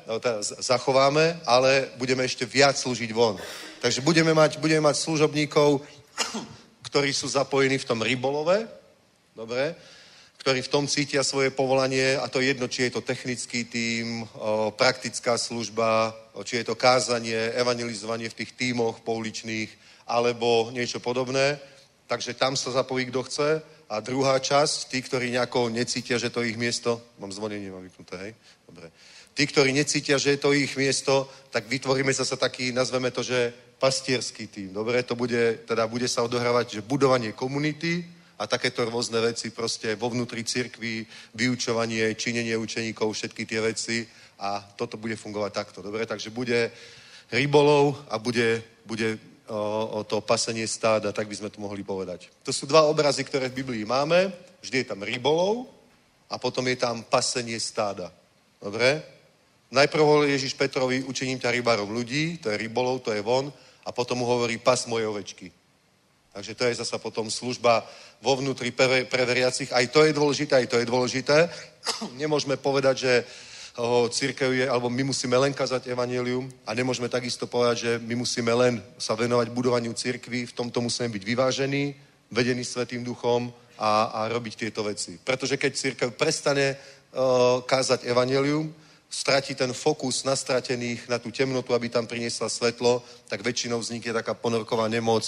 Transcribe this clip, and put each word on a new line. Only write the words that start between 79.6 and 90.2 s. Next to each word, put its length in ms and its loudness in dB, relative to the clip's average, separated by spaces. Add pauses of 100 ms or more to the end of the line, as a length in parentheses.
cirkvi. 480 -6
V 80 -14
tomto 320 -2
musíme 240 -2
byť 160 -8
vyvážení, 720 0 (320)
vedení 320 0
Svätým 400 -6
Duchom 480 0 (320)
a, 320 2
a 60 -4 (100)
robiť 400 -4
tieto 160 -4
veci. 320 -8
Pretože 400 -2
keď 160 0
cirkev 400 -4
prestane, 640 0 (340)
o, 540 4
kázať 400 2
evanjelium, 640 2 (400)
stratí 460 0
ten 180 -2
fokus 500 0